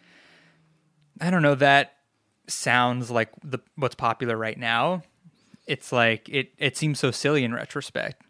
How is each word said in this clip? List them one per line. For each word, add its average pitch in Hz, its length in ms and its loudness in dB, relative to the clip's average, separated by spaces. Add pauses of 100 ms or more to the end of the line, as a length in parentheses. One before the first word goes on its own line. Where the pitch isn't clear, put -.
(1200)
I 175 100 -2
don't 180 120 2
know, 143 140 4
that 139 380 4 (520)
sounds 123 640 0
like 113 200 0 (140)
the, 127 140 -8 (180)
what's 120 180 -4
popular 117 420 -2
right 110 220 -6
now. 123 440 -2 (640)
It's - 260 -6
like, 117 360 2
it, 135 300 -6
it 139 180 -2
seems 151 220 -2
so 131 120 2
silly 143 340 0
in 117 80 -4
retrospect, - 760 -8